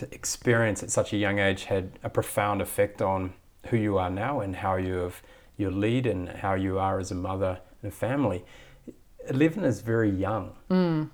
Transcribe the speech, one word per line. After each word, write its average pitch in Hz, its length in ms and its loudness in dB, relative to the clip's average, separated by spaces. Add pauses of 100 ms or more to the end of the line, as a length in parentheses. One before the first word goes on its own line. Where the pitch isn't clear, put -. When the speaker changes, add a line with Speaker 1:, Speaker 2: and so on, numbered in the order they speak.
(100)
Speaker 1:
experience 117 720 0
at 110 80 -8
such - 220 0
a 104 60 0
young 101 200 2
age 98 260 2
had 95 380 -2
a 113 60 -4
profound 104 540 0
effect 101 400 0
on 95 320 0 (320)
who 120 100 0
you 104 220 2
are 92 120 2
now 113 300 -2
and 98 160 -4
how 95 200 0
you 92 180 0
have, 90 280 -4 (360)
your 101 120 0
lead 113 360 2
and 92 240 -2
how 98 240 -2
you 95 240 0
are 95 200 2
as 90 120 -4
a 98 40 -4
mother 92 460 -2 (220)
and 104 100 -8
a - 20 -12
family. 110 480 0 (840)
Eleven 160 360 2
is 131 180 2
very 113 280 2
young. 98 460 -2 (140)
Speaker 2:
Mm. 170 440 2